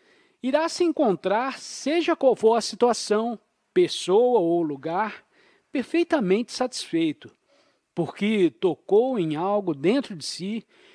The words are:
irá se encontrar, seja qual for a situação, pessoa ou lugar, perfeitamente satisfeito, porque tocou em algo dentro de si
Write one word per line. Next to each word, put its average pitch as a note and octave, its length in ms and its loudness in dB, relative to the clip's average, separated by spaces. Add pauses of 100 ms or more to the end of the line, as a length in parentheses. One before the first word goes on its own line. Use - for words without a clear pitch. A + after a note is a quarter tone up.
(420)
irá D4 260 0
se F4 160 -2
encontrar, A#3+ 720 0
seja E4 580 -2
qual B3+ 180 4
for A3 200 4
a A3+ 60 0
situação, A3 760 0 (340)
pessoa G#3 680 2
ou E3+ 220 2
lugar, E3 640 -6 (440)
perfeitamente B3 840 0
satisfeito, - 840 -4 (600)
porque G3 560 0
tocou G#3+ 680 0
em D#3 180 -2
algo F#3+ 380 -2
dentro G3 400 -2
de D3 100 -12
si G3+ 420 -8 (280)